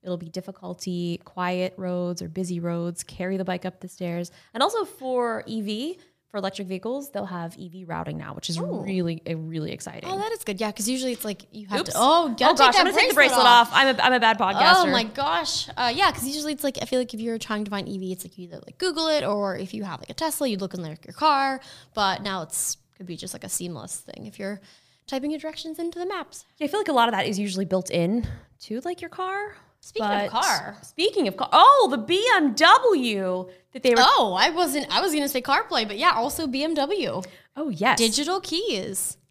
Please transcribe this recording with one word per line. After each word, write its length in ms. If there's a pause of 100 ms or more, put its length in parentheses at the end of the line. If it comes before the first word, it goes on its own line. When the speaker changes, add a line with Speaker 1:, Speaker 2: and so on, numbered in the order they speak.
Speaker 1:
it'll 120
be 140
difficulty, 960
quiet 500
roads 460
or 80
busy 320
roads, 420
carry 320
the 80
bike 220
up 160
the 80
stairs. 420 (220)
And 100
also 220
for 640
E 140
V, 380 (300)
for 80
electric 300
vehicles, 440
they'll 140
have 320
E 100
V 160
routing 340
now, 160
which 160
is 80
Speaker 2:
Ooh. 280
Speaker 1:
really, 440
uh, 60
really 380
exciting. 360
Speaker 2:
Oh, 80
that 140
is 140
good. 160
Yeah, 100
'cause 160
usually 240
it's 140
like 260
you 160
have 140
Speaker 1:
Oops. 80
Speaker 2:
to, 100
oh, 380
gotta 160
Speaker 1:
Oh, 20
gosh, 20 (180)
Speaker 2:
take 40
Speaker 1:
I'm 60
Speaker 2:
that 60
Speaker 1:
gonna 0 (100)
take 80
the 60
Speaker 2:
bracelet 220
Speaker 1:
bracelet 100
Speaker 2:
off. 200
Speaker 1:
off. 60
I'm 260
a, 20
I'm 120
a 60
bad 180
podcaster. 400
Speaker 2:
Oh 100
my 160
gosh. 720
Uh, 180
yeah, 180
'cause 140
usually 280
it's 100
like, 180
I 40
feel 140
like 140
if 60
you're 200
trying 260
to 60
find 180
E 80
V, 160
it's 100
like 140
you 80
either, 200
like, 120
Google 300
it, 180
or 320
if 160
you 100
have, 160
like, 120
a 20
Tesla, 340
you 100
look 160
in, 100
like, 220
your 100
car. 440 (340)
But 280
now 220
it's, 340 (180)
could 120
be 100
just, 160
like, 100
a 60
seamless 480
thing 280
if 140
you're 220 (440)
typing 260
your 80
directions 400
into 200
the 60
maps. 400 (140)
Speaker 1:
Yeah, 60
I 40
feel 100
like 80
a 60
lot 160
of 40
that 120
is 140
usually 260
built 240
in 360 (360)
to, 240
like, 160
your 80
car. 460 (320)
Speaker 2:
Speaking 240
of 220
Speaker 1:
But 80
Speaker 2:
car. 400
Speaker 1:
speaking 480
of 80
car, 160
oh, 360
the 80
B 240 (140)
M 180
W 960 (220)
that 120
they 80
were 100
Speaker 2:
Oh, 360
I 120
wasn't, 440
I 60
was 140
gonna 160
say 120
CarPlay, 460
but 100
yeah, 140
also 340
B 160
M 120
W. 480 (340)
Speaker 1:
Oh, 140
yes. 280
Speaker 2:
Digital 440
keys. 720 (160)